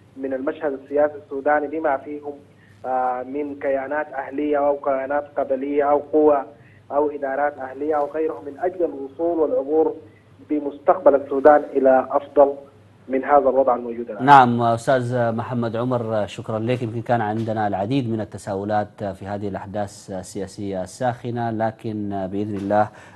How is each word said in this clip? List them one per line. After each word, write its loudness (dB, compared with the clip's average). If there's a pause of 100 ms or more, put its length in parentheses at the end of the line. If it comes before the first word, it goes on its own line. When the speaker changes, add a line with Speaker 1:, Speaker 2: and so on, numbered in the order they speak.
(180)
Speaker 1:
من -6
المشهد -4
السياسي 0 (120)
السوداني -2
بما -2
فيهم، -10 (520)
آه، -2
من -8
كيانات -4
أهلية -4 (100)
أو 2
كيانات -2 (140)
قبلية 0
أو 4 (160)
قوى 6 (480)
أو 2
إدارات -2
أهلية -4
أو 0
غيرهم، -4
من -12
أجل -2
الوصول -4
والعبور 2 (540)
بمستقبل 2
السودان 6 (100)
إلى 4
أفضل 4 (540)
من -2
هذا 4
الوضع 2
الموجود -8
الآن. -6
Speaker 2:
نعم 8
أستاذ 2
محمد -4
عمر، -2
شكرًا -6
لك. -2
يمكن -6
كان 0
عندنا -2
العديد -2
من -2
التساؤلات -4
في -8
هذه -6
الأحداث -8
السياسية -8
الساخنة، -4
لكن -4
بإذن -4
الله 2 (260)